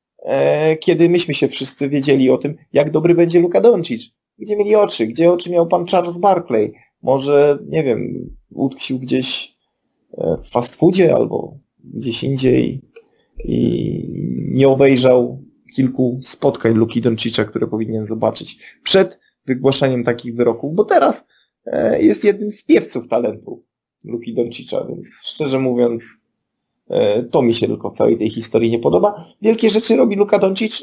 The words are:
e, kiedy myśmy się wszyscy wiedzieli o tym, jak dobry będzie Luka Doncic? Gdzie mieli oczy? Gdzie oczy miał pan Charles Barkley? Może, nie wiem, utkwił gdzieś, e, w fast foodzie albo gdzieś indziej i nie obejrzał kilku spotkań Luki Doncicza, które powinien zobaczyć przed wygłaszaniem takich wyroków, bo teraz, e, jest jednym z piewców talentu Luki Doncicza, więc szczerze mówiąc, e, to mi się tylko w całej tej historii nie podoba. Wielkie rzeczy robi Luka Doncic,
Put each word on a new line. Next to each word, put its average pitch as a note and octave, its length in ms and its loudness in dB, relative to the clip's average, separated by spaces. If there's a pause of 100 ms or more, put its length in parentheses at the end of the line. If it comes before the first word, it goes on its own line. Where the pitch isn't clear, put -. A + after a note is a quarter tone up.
(200)
e, D3+ 580 0
kiedy E3+ 320 2
myśmy E3+ 240 0
się - 140 0
wszyscy - 420 -6
wiedzieli C3+ 400 2
o B2+ 80 4
tym, D3+ 180 -6 (180)
jak D3+ 180 2
dobry E3 240 4
będzie E3+ 240 4
Luka F3 220 2
Doncic? F#3+ 420 2 (340)
Gdzie G#3 180 -6
mieli G#3 200 2
oczy? G3+ 320 2
Gdzie E3 240 2
oczy F3 180 -2
miał E3+ 180 2
pan F3 180 0
Charles F3 320 0
Barkley? F3 560 2 (280)
Może, C#3+ 680 2
nie D3+ 160 -2
wiem, - 460 -4 (220)
utkwił - 480 -6
gdzieś, B2+ 560 -6 (600)
e, E2 260 -2
w - 60 -20
fast - 260 -4
foodzie F3 400 2
albo - 420 -4 (260)
gdzieś - 400 -8
indziej C3 580 0 (600)
i A#1+ 580 -2 (500)
nie C3 160 4
obejrzał C3 760 4 (320)
kilku B2+ 480 0
spotkań C#3 500 0
Luki A2+ 280 2
Doncicza, A2+ 440 0
które A2 220 -4
powinien A2 380 -4
zobaczyć - 520 -4 (260)
przed F#3+ 360 2 (260)
wygłaszaniem C3 580 0
takich A#2+ 320 -4
wyroków, A#2+ 400 0
bo G#3 100 2
teraz, C#4+ 400 2 (400)
e, - 380 0
jest - 200 2
jednym G#3 280 0
z - 120 -18
piewców - 440 0
talentu A2 560 -4 (400)
Luki A#2 300 -10
Doncicza, A#2+ 520 -6
więc - 220 -14 (160)
szczerze C3+ 360 -4
mówiąc, A#2+ 640 -2 (680)
e, G#2 340 0
to - 180 0
mi A#2 120 2
się A#2 140 -2
tylko G#2+ 220 -6
w G2 40 -12
całej A2+ 240 2
tej G#2+ 120 -2
historii A#2 420 -2
nie A#2 80 -2
podoba. F#3 460 0 (160)
Wielkie A3 280 2
rzeczy A3 260 2
robi A#3+ 200 2
Luka G3+ 240 2
Doncic, G3 440 -2